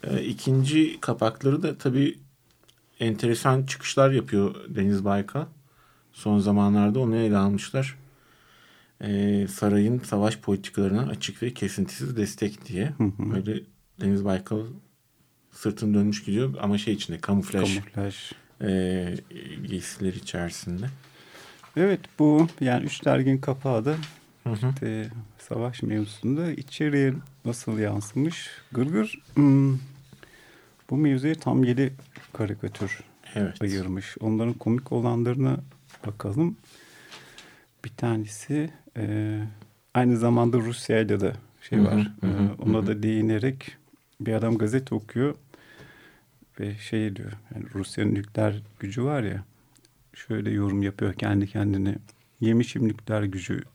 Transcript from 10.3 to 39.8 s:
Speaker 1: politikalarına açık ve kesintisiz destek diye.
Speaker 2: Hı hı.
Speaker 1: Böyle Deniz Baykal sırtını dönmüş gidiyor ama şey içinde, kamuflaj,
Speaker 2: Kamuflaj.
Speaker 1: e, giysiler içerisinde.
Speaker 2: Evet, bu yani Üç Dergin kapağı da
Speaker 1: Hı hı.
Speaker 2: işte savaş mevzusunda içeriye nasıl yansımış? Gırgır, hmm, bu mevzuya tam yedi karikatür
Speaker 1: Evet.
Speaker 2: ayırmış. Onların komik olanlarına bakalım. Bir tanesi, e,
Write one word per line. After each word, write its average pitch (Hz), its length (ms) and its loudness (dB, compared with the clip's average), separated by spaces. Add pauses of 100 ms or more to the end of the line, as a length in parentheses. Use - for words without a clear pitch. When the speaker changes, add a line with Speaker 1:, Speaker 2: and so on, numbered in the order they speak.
Speaker 1:
politikalarına 98 640 0
açık - 400 -6
ve 123 120 -4
kesintisiz 104 640 -4
destek 104 520 -4
diye. 110 300 -4
Speaker 2:
Hı 113 60 2
hı. 101 300 -2
Speaker 1:
Böyle 104 260 -2 (400)
Deniz 98 240 0
Baykal 98 360 -2 (920)
sırtını 104 420 0
dönmüş 104 300 2
gidiyor 127 360 0
ama 101 180 0
şey 104 160 0
içinde, 85 240 -6
kamuflaj, 98 640 0
Speaker 2:
Kamuflaj. 101 520 -8 (300)
Speaker 1:
e, 92 520 0 (520)
giysiler 92 480 -4
içerisinde. 90 720 -6 (880)
Speaker 2:
Evet, 185 240 2 (180)
bu 151 280 6 (140)
yani 123 240 2
Üç - 200 -8
Dergin 135 340 4
kapağı 131 460 -2
da 147 100 0 (500)
Speaker 1:
Hı 127 60 -2
hı. 117 240 0
Speaker 2:
işte 110 360 -6 (280)
savaş 117 440 -6
mevzusunda 113 680 -2
içeriye 143 640 0 (300)
nasıl 117 340 -4
yansımış? 107 720 -2 (220)
Gırgır, 160 460 0 (160)
hmm, 139 400 6 (1160)
bu 127 60 0
mevzuya 143 380 4
tam 131 300 2
yedi 127 280 2 (400)
karikatür 104 680 -4 (340)
Speaker 1:
Evet. 101 280 -2
Speaker 2:
ayırmış. 95 580 -4
Onların 110 320 0
komik 117 400 -2
olanlarına 123 640 0 (500)
bakalım. 110 500 -2 (1300)
Bir - 120 -12
tanesi, 120 760 -4 (260)
e, 107 420 -2 (560)